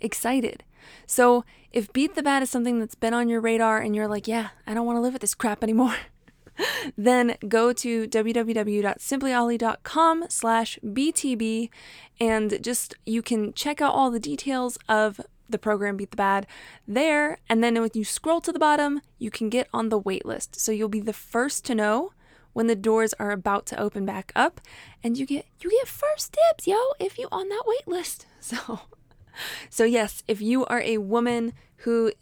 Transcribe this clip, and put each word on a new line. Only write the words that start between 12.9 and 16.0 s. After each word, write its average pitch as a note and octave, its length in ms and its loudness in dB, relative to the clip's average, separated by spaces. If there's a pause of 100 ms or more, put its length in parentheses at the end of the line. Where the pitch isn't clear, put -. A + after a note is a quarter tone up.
you A3+ 160 -2
can G#3+ 300 -2
check - 280 -4
out C#4+ 140 2
all C4 160 4
the A#3 80 -2
details C4 600 -4 (100)
of G#3+ 320 2 (300)
the A3 80 -2
program G3+ 380 0
Beat G3+ 140 -8